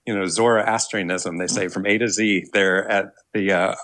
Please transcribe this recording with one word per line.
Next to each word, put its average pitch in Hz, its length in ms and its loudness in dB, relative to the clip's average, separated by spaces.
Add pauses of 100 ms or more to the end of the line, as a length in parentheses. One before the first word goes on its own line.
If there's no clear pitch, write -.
you 113 80 -2
know, 98 120 0
Zoroastrianism, 101 1120 0
they 90 80 -4
say, 101 220 -2
from 98 180 -4
A 104 120 2
to 117 100 0
Z 104 440 0
there 98 380 2
at 98 160 0 (260)
the, 98 200 0
uh, 90 320 2